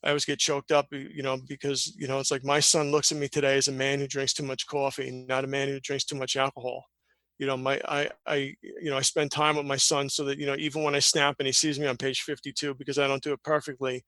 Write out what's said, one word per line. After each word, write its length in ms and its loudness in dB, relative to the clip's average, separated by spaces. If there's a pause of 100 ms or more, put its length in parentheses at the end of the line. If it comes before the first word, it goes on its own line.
I 60 -2
always 160 2
get 140 -2
choked 340 0
up, 200 4
y-, 220 -8
you 80 -8
know, 160 -2 (100)
because, 480 -4
you 120 -8
know, 100 0
it's 120 0
like 140 0
my 160 4
son 300 4
looks 220 4
at 60 -2
me 100 -2
today 280 2
as 120 4
a 40 0
man 280 0
who 60 0
drinks 280 -2
too 100 -4
much 220 -4
coffee, 640 -4
not 160 0
a 40 -4
man 200 0
who 120 -4
drinks 240 -4
too 120 -6
much 200 -4
alcohol. 480 -2 (540)
You 80 -2
know, 100 2
my, 320 0
I, 220 0 (160)
I, 360 -2
you 280 -8
know, 60 0
I 60 0
spend 300 2
time 240 4
with 100 -2
my 100 0
son 320 2
so 160 -2
that, 140 -2
you 80 -4
know, 100 0
even 260 -4
when 120 2
I 60 2
snap 380 4
and 80 -2
he 60 0
sees 280 2
me 60 0
on 100 0
page 260 -2
fifty-two, 520 -6
because 240 -4
I 100 4
don't 140 0
do 100 -4
it 100 -4
perfectly 640 -2